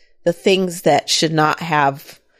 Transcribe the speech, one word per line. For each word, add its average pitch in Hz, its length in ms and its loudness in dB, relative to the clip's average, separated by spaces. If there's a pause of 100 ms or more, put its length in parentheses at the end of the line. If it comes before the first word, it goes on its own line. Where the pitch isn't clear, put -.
(240)
the 170 100 0
things 185 480 -2
that 147 260 2
should - 240 -2
not 156 280 0
have, 147 600 -4 (200)